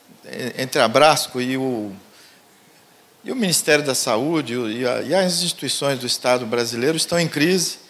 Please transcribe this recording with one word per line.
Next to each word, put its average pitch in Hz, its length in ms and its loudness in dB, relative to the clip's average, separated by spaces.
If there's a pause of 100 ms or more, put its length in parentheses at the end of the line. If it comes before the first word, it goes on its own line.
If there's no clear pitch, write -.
(260)
é, 123 380 -8
entre 131 180 0
a 117 40 6
Abrasco 135 540 4
e 127 160 -2
o, 117 400 -4 (1300)
e - 80 -10
o 254 40 -6
Ministério 160 500 2
da 135 80 0
Saúde 131 600 0
e 123 40 -2
o, 117 120 -4
e 120 180 -4
a, 117 140 -2
e 120 120 -2
as 180 300 2
instituições 139 560 -2
do 123 80 -6
Estado 123 380 0
brasileiro 120 520 0
estão 170 220 0
em 165 80 0
crise. 165 500 0 (120)